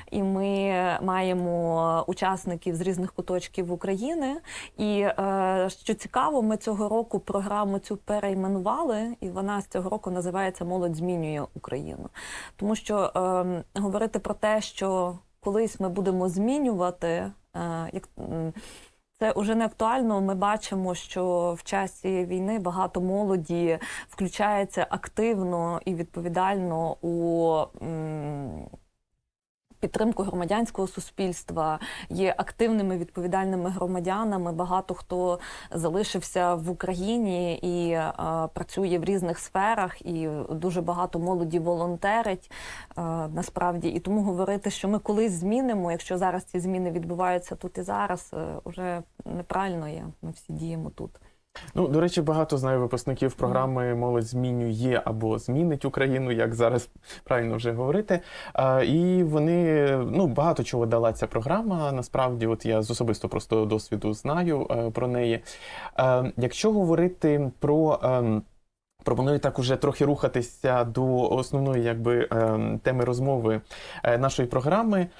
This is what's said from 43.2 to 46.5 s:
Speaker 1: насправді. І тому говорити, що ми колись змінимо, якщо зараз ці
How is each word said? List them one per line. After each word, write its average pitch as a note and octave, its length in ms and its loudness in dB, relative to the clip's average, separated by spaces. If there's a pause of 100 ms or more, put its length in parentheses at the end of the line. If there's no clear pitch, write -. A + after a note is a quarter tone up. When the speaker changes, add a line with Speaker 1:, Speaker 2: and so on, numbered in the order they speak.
Speaker 1:
насправді. E3+ 520 -2
І - 120 -2
тому G3+ 240 0
говорити, G3 460 0
що - 180 -4
ми G#3 120 2
колись G#3+ 340 0
змінимо, G3+ 580 0
якщо E3+ 260 -4
зараз F3+ 260 0
ці - 160 -4